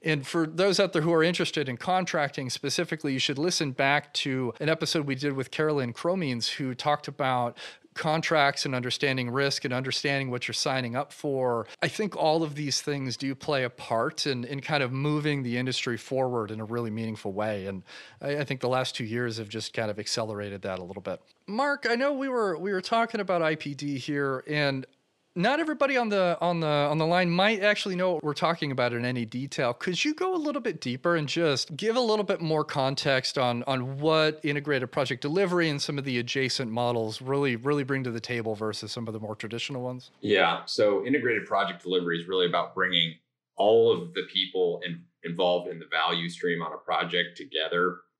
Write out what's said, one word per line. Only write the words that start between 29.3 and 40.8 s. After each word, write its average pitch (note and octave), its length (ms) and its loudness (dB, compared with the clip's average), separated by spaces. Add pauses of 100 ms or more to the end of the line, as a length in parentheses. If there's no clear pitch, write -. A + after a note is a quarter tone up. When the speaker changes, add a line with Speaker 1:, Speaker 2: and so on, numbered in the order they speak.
Speaker 1:
Could - 320 -2
you D4+ 80 0
go F#4 220 -2
a - 20 0
little D4 240 -2
bit G3+ 200 -4
deeper C3 340 0
and D3 140 0
just D#3 480 0
give A3 180 0
a B3+ 60 4
little G#3+ 240 2
bit F#3 160 0
more D#3 240 2
context C3+ 720 0
on, A#2+ 300 2
on C3 300 -2
what D#3 440 4
integrated C#3+ 480 0
project C3+ 320 -2
delivery F3 480 2
and C#3+ 100 -2
some D3 160 -4
of C#3 60 -4
the B2+ 160 0
adjacent A#2+ 540 -2
models A#2 500 0
really, C3+ 320 2
really C#3 300 0
bring C3+ 180 -2
to B2 80 -2
the A2+ 80 -4
table A2+ 380 -4
versus G#2+ 340 -4
some A#2 160 -6
of A2 60 -8
the G#2+ 80 -8
more G#2+ 160 -8
traditional A#2 460 -8
ones? B2+ 280 -8 (120)
Speaker 2:
Yeah. F#2 420 4
So G#2 420 2